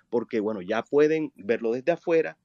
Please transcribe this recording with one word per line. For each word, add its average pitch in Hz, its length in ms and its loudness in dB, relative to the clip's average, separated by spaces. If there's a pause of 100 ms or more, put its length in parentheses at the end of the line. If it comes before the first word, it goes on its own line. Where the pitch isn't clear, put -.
porque, 113 320 -2
bueno, 104 200 -4
ya 107 220 -2
pueden 151 540 2
verlo 113 340 -2
desde 131 220 0
afuera 160 520 0